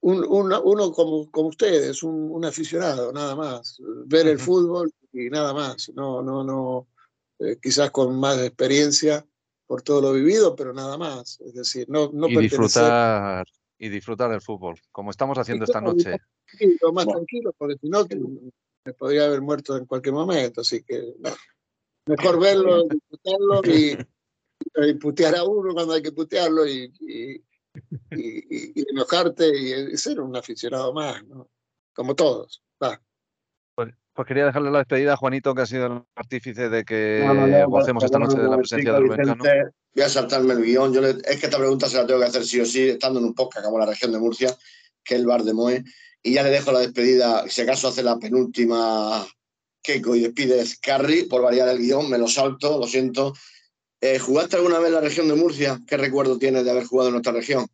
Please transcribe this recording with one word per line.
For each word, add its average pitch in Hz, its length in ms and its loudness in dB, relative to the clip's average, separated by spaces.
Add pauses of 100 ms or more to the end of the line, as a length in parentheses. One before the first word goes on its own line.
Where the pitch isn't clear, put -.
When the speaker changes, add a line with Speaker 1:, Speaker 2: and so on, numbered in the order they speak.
Speaker 1:
un, 180 240 2
un, 190 280 2 (100)
uno 202 300 2
como, 156 380 0
como 156 180 0
ustedes, 151 540 0
un, 160 280 -6
un 165 140 -6
aficionado, 156 680 -4
nada 143 220 -6
más. 139 440 -10 (260)
Ver 156 240 4
el 151 80 4
Speaker 2:
Ujú. 127 80 -8
Speaker 1:
fútbol 175 480 0 (200)
y 123 180 -8
nada 147 220 -2
más. 139 420 -8
No, 135 280 -6
no, 135 220 -6
no, 131 420 -6 (540)
eh, 107 200 -4
quizás 135 300 0
con 131 300 0
más 139 180 0
experiencia 147 880 0 (400)
por 127 160 -6
todo 143 180 2
lo 139 120 2
vivido, 165 420 4
pero 127 180 -10
nada 135 240 -10
más. 147 440 -12
Es 120 140 -20
decir, 123 340 -8
no, 147 240 0
no 151 160 -2
Speaker 2:
Y 120 60 2
Speaker 1:
pertenecer 113 500 4
Speaker 2:
disfrutar, 107 600 2 (320)
y 110 100 -12
disfrutar 110 420 -4
del 107 100 -4
fútbol, 92 380 -12 (140)
como 101 180 -12
estamos 135 280 -4
haciendo 113 260 -4
Speaker 1:
Y - 20 -4
Speaker 2:
esta 117 140 -2
Speaker 1:
claro, 117 160 -2
Speaker 2:
noche. 175 140 0
Speaker 1:
más 185 100 -6 (260)
tranquilo, 170 460 2
más 175 120 0
Speaker 3:
Bueno. 120 140 -2
Speaker 1:
tranquilo, 220 400 -8
porque 143 220 -6
si 147 80 -8
no, 196 180 2 (800)
me 127 80 -14
podría 143 320 0
haber 143 160 0
muerto 143 360 -6
en 127 100 -8
cualquier 135 280 -4
momento, 147 460 -2
así - 240 -4
que 120 340 -10
no. - 120 -8 (760)
Mejor 170 320 2
verlo, 185 460 4
disfrutarlo 196 800 0
y, 151 340 4 (640)
Speaker 2:
<laughs> 151 300 0
Speaker 1:
y 147 40 0
putear 151 400 0
a 175 80 0
uno 190 320 -2
cuando 165 200 -2
hay 156 80 0
que 156 100 -8
putearlo 160 520 0
y, 131 360 -6
y, 120 420 -14 (680)
y, 113 280 -8
y, - 420 -12
y 139 100 -2
enojarte 165 580 0
y, 135 240 0 (220)
y - 20 -6
ser 269 240 -6
un 131 160 -8
aficionado 123 560 -6
más, 127 340 -8
¿no? 131 220 -20 (460)
Como 127 200 -4
todos, 131 480 0 (200)
va. 120 180 -4 (760)
Speaker 2:
Pues, 120 200 -8 (200)
pues 131 140 -8
quería 143 180 2
dejarle 143 240 0
la 147 80 2
despedida 139 360 2
a - 20 -2
Juanito, 135 380 -2
que 127 80 0
ha 120 40 0
sido 123 200 -4
el 120 160 -8 (120)
artífice 120 540 -8
de 110 160 -2
que 107 420 0
Speaker 3:
No, 139 80 4
no, 135 120 4
no, 139 220 6
Speaker 2:
gocemos 127 360 2
esta 131 140 2
Speaker 3:
perdón, - 180 2
Speaker 2:
noche 131 60 0
de 131 60 2
la 131 80 2
Speaker 3:
un 127 60 2
Speaker 2:
presencia 127 300 0
de - 80 4
Speaker 3:
momentito, 127 240 4
Speaker 2:
Rubén 135 40 2 (100)
Cano. 123 60 -8
Speaker 3:
Vicente, 143 320 2 (180)
voy 135 100 4
a 143 40 2
saltarme 127 460 2
el 117 80 2
guión. 131 300 4
Yo 131 80 4
le, 135 100 4
es 135 300 -2
que 156 60 -4
esta 143 120 0
pregunta 135 300 0
se 120 80 -2
la 120 100 2
tengo 127 140 4
que 123 60 4
hacer 120 180 -2
sí 120 160 0
o 120 60 2
sí, 131 240 2
estando 131 300 -2
en 117 60 0
un 117 80 -2
podcast 123 320 -4
como 110 120 -2
La 110 80 2
Región 110 260 -4
de 110 60 -4
Murcia, 117 380 0 (480)
que 127 100 -2
es 120 60 0
el 120 60 0
bar 120 160 2
de 110 120 0
Moe, 123 300 0 (380)
y 120 120 0
ya 139 80 2
le 139 80 2
dejo 139 220 2
la 127 80 4
despedida, 123 680 2
si 123 140 -4
acaso 131 260 0
hace 123 140 -4
la 117 160 0
penúltima 113 1080 0 (560)
Keiko 123 340 -2
y 117 60 4
despide 123 420 0 (180)
Carri, 143 420 2
por 123 180 0
variar 123 260 4
el 127 100 0
guión, 135 320 0
me 123 80 0
lo 117 100 0
salto, 139 500 0
lo 123 80 -2
siento. 131 460 -2 (680)
Eh, 131 180 2
¿jugaste 151 380 0
alguna 175 220 4
vez 170 100 2
en 165 60 2
La 160 60 4
Región 151 280 0
de 151 80 4
Murcia? 143 500 0
¿Qué 147 100 -2
recuerdo 135 420 2
tienes 131 260 2
de 123 80 2
haber 127 140 0
jugado 127 220 0
en 123 60 0
nuestra 120 180 -2
región? 117 420 -2